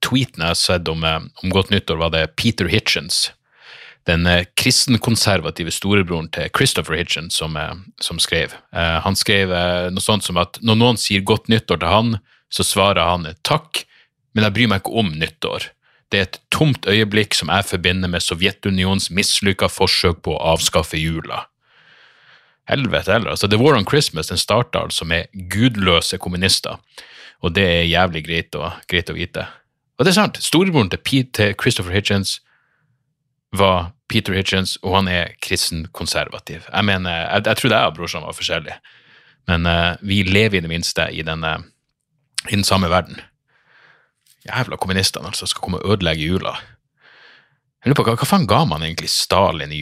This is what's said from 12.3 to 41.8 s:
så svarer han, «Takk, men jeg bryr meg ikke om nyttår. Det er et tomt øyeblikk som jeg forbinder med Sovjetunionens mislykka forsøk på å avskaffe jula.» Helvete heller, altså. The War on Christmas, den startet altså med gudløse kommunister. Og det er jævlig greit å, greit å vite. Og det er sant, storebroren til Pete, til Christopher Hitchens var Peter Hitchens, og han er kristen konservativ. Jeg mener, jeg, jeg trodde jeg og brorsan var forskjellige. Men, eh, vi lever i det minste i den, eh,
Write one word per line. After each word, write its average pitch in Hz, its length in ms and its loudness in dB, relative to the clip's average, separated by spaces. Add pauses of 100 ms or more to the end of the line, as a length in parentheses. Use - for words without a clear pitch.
så - 160 -2
svarer 95 400 2
han, 87 380 -2
«Takk, - 420 -4 (480)
men 107 120 2
jeg 104 80 2
bryr 117 140 2
meg 98 140 0
ikke - 160 -6
om 101 140 0
nyttår. - 580 -6 (400)
Det 101 80 0
er 98 60 4
et - 160 -8 (100)
tomt 151 380 2
øyeblikk 107 480 2
som 80 140 -2
jeg 95 160 2
forbinder 90 440 0
med 87 120 -2
Sovjetunionens 95 880 0
mislykka 98 580 0
forsøk - 540 0
på 80 100 -4
å 73 80 -4
avskaffe 80 560 0
jula.» 80 480 -6 (1200)
Helvete 92 460 0
heller, 110 160 0
altså. 98 180 -2
The 104 80 2
War 131 220 6
on 98 100 0
Christmas, 139 400 0
den 90 80 -6
startet - 400 0
altså 82 320 -4
med 82 240 -2
gudløse 95 880 2
kommunister. 90 560 -2 (640)
Og 87 160 -2
det 98 80 4
er 85 240 4
jævlig 85 380 2
greit 82 340 -6
å, 78 140 -6 (180)
greit 87 160 0
å 82 80 -6
vite. 82 300 -8 (500)
Og 127 80 2
det 170 80 6
er 180 60 2
sant, 202 260 2
storebroren 156 480 2
til - 80 -4
Pete, 131 320 -2
til 101 240 2
Christopher 95 400 -2
Hitchens 101 460 -2 (1120)
var 92 380 2 (180)
Peter 104 240 0
Hitchens, 95 380 0 (100)
og 95 140 0
han 95 100 2
er 87 320 -2
kristen - 460 -4 (100)
konservativ. - 720 -6
Jeg 104 160 -2
mener, 92 380 0 (100)
jeg, 107 140 0
jeg 113 160 2
trodde 110 180 4
jeg - 80 4
og 78 80 -6
brorsan 82 320 -8
var 80 80 -10
forskjellige. 82 400 -6 (720)
Men, 85 240 0
eh, 85 300 2
vi 101 160 -2 (100)
lever 101 320 2
i 82 60 -2
det 80 80 -6
minste 85 340 -2
i 82 160 -8
den, 80 240 -6
eh, 80 160 -4 (840)